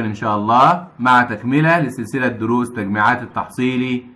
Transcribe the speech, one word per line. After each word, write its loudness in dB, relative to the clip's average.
ان -4
شاء -2
الله 2
مع 4
تكملة 2
لسلسلة -4
دروس -2
تجميعات 0
التحصيل -4